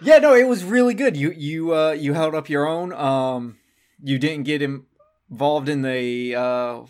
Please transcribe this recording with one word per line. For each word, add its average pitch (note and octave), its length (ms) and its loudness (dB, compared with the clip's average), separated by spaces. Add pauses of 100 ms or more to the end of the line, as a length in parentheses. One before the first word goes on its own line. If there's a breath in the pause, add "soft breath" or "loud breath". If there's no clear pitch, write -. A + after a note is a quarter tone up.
Yeah, D4+ 160 8
no, C#4+ 160 6
it B3 140 6
was A3 160 -2
really B3 300 2
good. A#3+ 220 0
You, C#3+ 140 -2
you, D#3+ 440 -4
uh, D#3 180 2
you D3 200 -4
held D#3+ 220 -2
up D#3 160 -6
your D3 160 0
own. E3+ 260 -4
Um, C3 640 -2 (460)
you C#3 160 -2
didn't D3 240 -2
get C#3+ 180 -2
involved C#3 1120 -6
in C#3+ 120 -2
the, B2 520 -4
uh, B2 560 -4